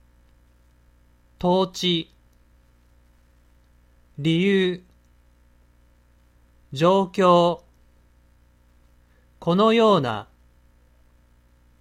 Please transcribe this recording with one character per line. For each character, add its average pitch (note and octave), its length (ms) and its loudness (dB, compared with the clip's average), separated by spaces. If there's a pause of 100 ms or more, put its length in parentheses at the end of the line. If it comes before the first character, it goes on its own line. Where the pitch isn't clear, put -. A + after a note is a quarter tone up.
(1400)
統 F3+ 320 -2
治。 F3 420 -6 (2000)
理 E3 240 -2
由。 F#3 420 -2 (1900)
状 F3+ 320 0
況。 F3 580 0 (1800)
こ E3+ 160 -2
の A3 160 2
よ A3 240 4
う D#3+ 60 0
な。 G#2+ 260 -8 (1500)